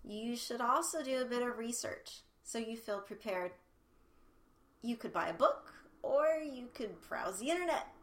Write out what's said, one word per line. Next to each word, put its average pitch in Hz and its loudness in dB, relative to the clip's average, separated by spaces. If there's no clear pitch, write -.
You 226 -4
should 233 -6
also 339 4
do 262 0
a 247 -2
bit 240 2
of 233 -2
research - -4
so - -6
you 226 -2
feel 208 -4
prepared. 190 -4
You 233 -2
could - -6
buy 165 2
a 165 -2
book - 4
or 285 4
you 262 -6
could 190 -6
browse 160 -4
the 247 0
internet 339 2